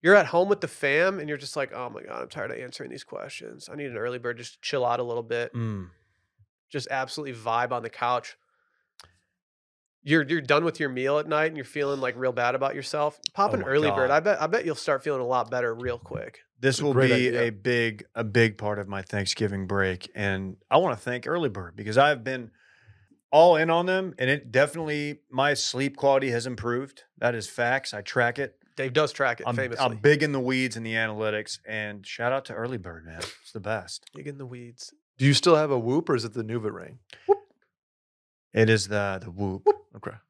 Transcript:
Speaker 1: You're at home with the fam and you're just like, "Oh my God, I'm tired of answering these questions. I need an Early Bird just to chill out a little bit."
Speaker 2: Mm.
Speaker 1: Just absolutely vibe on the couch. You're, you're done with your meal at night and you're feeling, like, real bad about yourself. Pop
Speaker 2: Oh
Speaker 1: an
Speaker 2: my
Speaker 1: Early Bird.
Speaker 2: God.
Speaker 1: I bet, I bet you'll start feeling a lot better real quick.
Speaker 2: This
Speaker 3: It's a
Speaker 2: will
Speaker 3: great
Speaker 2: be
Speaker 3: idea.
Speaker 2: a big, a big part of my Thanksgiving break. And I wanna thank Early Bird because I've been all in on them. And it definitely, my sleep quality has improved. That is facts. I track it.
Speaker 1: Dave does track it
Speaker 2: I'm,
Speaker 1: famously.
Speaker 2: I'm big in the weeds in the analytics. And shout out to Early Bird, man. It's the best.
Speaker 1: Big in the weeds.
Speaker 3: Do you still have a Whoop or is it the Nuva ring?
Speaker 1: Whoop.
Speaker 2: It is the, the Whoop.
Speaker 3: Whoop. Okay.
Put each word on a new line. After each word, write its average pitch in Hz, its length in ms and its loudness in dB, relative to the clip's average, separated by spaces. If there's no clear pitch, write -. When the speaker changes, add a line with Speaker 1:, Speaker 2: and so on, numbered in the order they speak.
Speaker 1:
You're 180 120 10
at 175 120 8
home 180 220 2
with 202 120 2
the - 60 -4
fam 165 520 0
and 151 100 -8
you're 147 80 -4
just 139 180 -12
like, 139 180 -4
"Oh 123 160 -8
my - 140 -14
God, 60 180 -10
I'm - 80 -10
tired 151 220 -8
of - 80 -10
answering 127 320 -12
these - 120 -14
questions. - 680 -14
I - 40 -14
need 143 140 -8
an 117 80 -10
Early 120 220 -6
Bird 120 180 -6
just 120 160 -16
to - 80 -20
chill 127 240 -2
out 120 140 0
a 123 40 -2
little 117 200 -4
bit." 117 320 -4
Speaker 2:
Mm. 107 340 -6
Speaker 1:
Just 135 220 -8
absolutely 135 500 -6
vibe 117 300 0
on 120 100 -4
the 113 80 -10
couch. 120 480 -4
You're, 151 200 4
you're 151 180 -2
done 147 240 2
with 160 140 -4
your 147 100 -2
meal 131 300 0
at 151 80 -6
night 156 180 0
and 160 100 -4
you're 139 80 -10
feeling, 139 380 -4
like, 123 160 -2
real 127 140 -2
bad 123 240 0
about 135 180 -2
yourself. 147 460 -4
Pop 202 160 2
Speaker 2:
Oh - 20 0
Speaker 1:
an 240 80 -2
Speaker 2:
my - 60 -4
Speaker 1:
Early 147 240 2
Bird. 127 160 2
Speaker 2:
God. 135 40 4
Speaker 1:
I 151 80 6
bet, 190 220 0
I 156 60 0
bet 180 180 0
you'll 160 80 -2
start 139 300 -2
feeling 139 180 -2
a 123 60 -4
lot 123 240 0
better 123 240 -2
real 120 240 -6
quick. - 400 -12
Speaker 2:
This 127 180 4
Speaker 3:
It's - 40 -4
a 147 40 0
Speaker 2:
will 139 80 2
Speaker 3:
great 131 160 6
Speaker 2:
be 123 180 4
Speaker 3:
idea. 120 160 2
Speaker 2:
a 117 80 2
big, 113 540 0
a 117 80 -2
big 110 340 4
part 104 220 -2
of 95 80 -8
my 98 160 -6
Thanksgiving 98 640 -2
break. 95 480 0
And 95 420 -2
I 135 60 6
wanna 160 180 2
thank 123 320 -6
Early 160 220 -2
Bird 92 260 -10
because 107 240 2
I've 143 240 4
been 127 260 -8
all 165 260 10
in 165 120 2
on 170 160 4
them. 185 320 -2
And 127 100 0
it 131 240 0
definitely, 147 680 0
my 135 240 2
sleep 139 440 -2
quality 135 340 4
has 117 160 -2
improved. 120 560 -6
That 120 160 0
is 104 120 -8
facts. 123 460 -2
I 104 80 -8
track 120 380 0
it. 135 160 -6
Speaker 1:
Dave 131 180 -4
does 147 200 4
track 123 260 0
it - 80 -10
Speaker 2:
I'm, 120 80 -2
Speaker 1:
famously. 127 300 -2
Speaker 2:
I'm 117 120 0
big 147 260 6
in 147 80 0
the 139 80 0
weeds 127 360 0
in 117 60 -10
the 113 140 -4
analytics. 107 680 -2
And 104 440 -8
shout 120 240 -2
out 135 140 -2
to 107 100 -12
Early 120 240 -6
Bird, 82 260 -14
man. 80 140 -14
It's - 100 -20
the 110 60 -10
best. 98 560 -8
Speaker 1:
Big 143 100 -14
in 143 140 -12
the 135 80 -12
weeds. 120 480 -18
Speaker 3:
Do 127 60 2
you 143 100 6
still 165 220 6
have 151 120 2
a 135 80 2
Whoop 131 320 0
or 147 60 4
is 113 100 -2
it 104 80 -10
the 120 100 -6
Nuva 107 300 -6
ring? 87 240 -14
Speaker 1:
Whoop. 403 100 4
Speaker 2:
It 110 160 4
is 107 200 4
the, 101 360 -2
the 107 60 -12
Whoop. 95 340 -4
Speaker 3:
Whoop. 415 140 4
Okay. - 220 -12